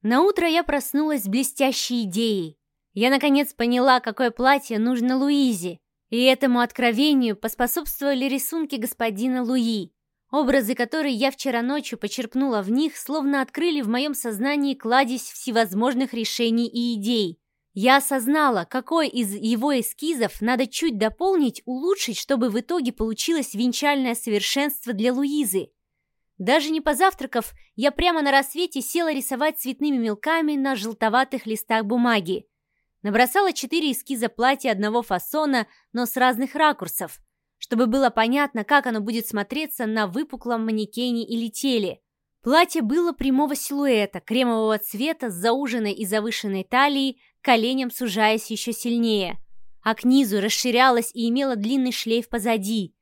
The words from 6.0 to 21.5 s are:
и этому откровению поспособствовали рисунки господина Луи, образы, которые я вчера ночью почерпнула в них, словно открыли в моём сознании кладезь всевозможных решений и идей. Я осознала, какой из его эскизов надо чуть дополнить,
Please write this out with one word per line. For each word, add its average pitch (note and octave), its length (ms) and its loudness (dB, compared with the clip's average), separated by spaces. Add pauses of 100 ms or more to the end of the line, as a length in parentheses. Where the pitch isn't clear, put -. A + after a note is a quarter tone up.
и A#3 140 0
этому C4 340 4
откровению A#3+ 760 2
поспособствовали C4+ 880 -2
рисунки C#4 500 -4
господина A#3+ 720 -4
Луи, A3+ 480 -2 (400)
образы, C4 420 2
которые C#4 400 -2
я C4 160 0
вчера A#3+ 320 -4
ночью C#4 380 -4
почерпнула A#3+ 640 -2
в F#3+ 100 -4
них, D4 240 0
словно C#4 460 -2
открыли D4 380 -2
в G#3+ 80 -2
моём C4 260 -2
сознании C4+ 600 -2
кладезь B3 560 0
всевозможных A#3 840 0
решений A#3 520 0
и A#3+ 280 -2
идей. G#3 440 0 (360)
Я B3 240 4
осознала, C4+ 680 2
какой D4+ 380 0
из G#3 300 -4
его A#3+ 420 0
эскизов B3 640 -4
надо B3 260 0
чуть C4 320 -4
дополнить, C#4+ 640 0